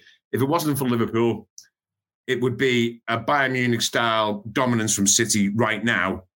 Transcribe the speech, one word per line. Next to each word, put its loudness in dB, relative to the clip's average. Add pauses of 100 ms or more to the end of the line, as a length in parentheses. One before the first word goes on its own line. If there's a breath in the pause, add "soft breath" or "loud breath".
(320 loud breath)
if 0
it 2
wasn't 0
for -2
Liverpool, 0 (800 loud breath)
it -2
would 0
be 0
a 0
Bayern 0
Munich 0
style -2
dominance 0
from 0
City 2
right 0
now -2 (120)